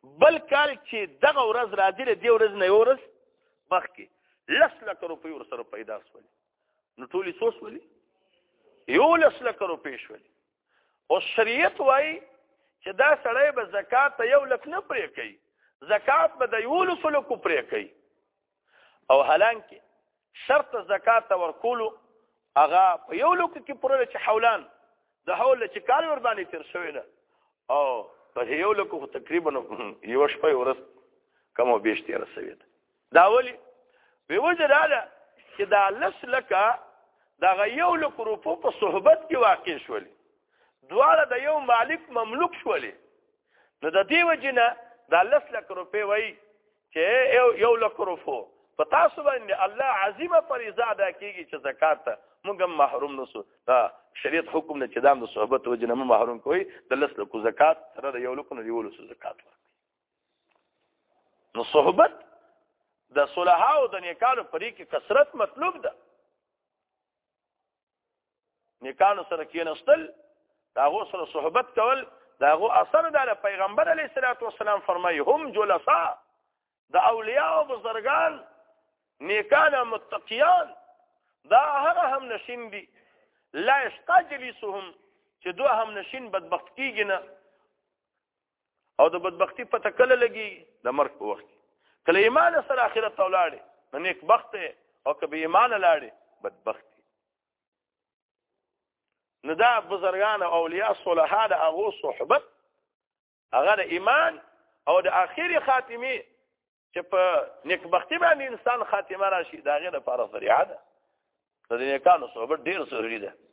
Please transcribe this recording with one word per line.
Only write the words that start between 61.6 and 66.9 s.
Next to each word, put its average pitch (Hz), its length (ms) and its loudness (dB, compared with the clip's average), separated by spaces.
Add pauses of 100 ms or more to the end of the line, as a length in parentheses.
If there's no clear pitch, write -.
صحبت 180 480 4 (1000)
د 143 140 2 (100)
صلحاو 208 520 4
د 202 80 -6
نیکانو 196 480 -2
په 160 140 -10
دې 220 200 -8
کې 180 60 -20
کثرت 269 520 0
مطلوب 294 460 -4
ده. - 140 -8 (2750)